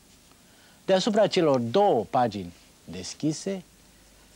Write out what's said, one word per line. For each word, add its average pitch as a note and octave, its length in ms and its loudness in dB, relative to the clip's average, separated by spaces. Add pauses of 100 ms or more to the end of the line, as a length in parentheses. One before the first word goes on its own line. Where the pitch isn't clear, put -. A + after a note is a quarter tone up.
(840)
deasupra G3 420 2
celor D3+ 320 2
două B2 500 2
pagini G2+ 440 -2 (300)
deschise F3 800 -8 (720)